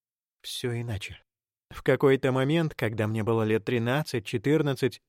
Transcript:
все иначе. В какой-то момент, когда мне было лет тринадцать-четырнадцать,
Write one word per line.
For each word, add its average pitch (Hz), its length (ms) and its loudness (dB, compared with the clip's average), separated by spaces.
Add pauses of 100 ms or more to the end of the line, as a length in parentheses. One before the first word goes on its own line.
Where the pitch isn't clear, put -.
(420)
все 120 380 -6
иначе. 110 420 -8 (480)
В - 120 -16
какой-то 135 480 4
момент, 147 440 2
когда 110 340 -2
мне 110 160 0
было 113 180 2
лет 107 220 2
тринадцать-четырнадцать, 127 1400 0